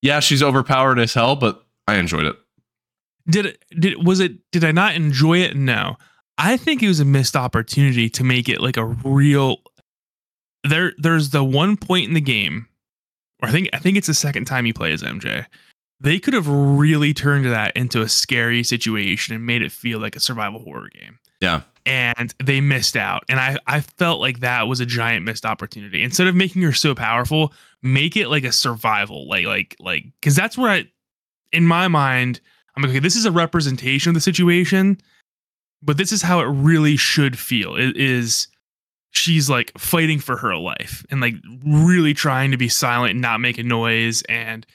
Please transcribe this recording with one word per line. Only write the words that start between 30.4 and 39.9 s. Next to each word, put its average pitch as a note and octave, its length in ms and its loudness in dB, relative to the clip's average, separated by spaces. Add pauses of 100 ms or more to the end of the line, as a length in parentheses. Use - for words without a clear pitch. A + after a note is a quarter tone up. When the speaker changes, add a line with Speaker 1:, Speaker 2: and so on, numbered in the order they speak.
Speaker 2:
what B3+ 140 0
I, F3+ 140 -2 (640)
in E3 140 2
my E3+ 220 2
mind, C3 540 0 (340)
I'm C#3 80 -6
like, C3+ 60 0
"Okay, C3 100 0
this F3+ 160 0
is A3+ 100 0
a G3 60 2
representation D#3+ 800 0
of E3+ 60 2
the D#3+ 60 0
situation, F3+ 760 2 (840)
but D3 160 0
this F#3 140 -2
is G3 120 -2
how F3 180 2
it - 40 0
really D3 520 4
should C3+ 420 0
feel." G2+ 360 -4
It B2+ 200 -2
is, B2 520 -2 (640)
she's, D#3 380 2
like, B2 280 0
fighting D#3+ 420 0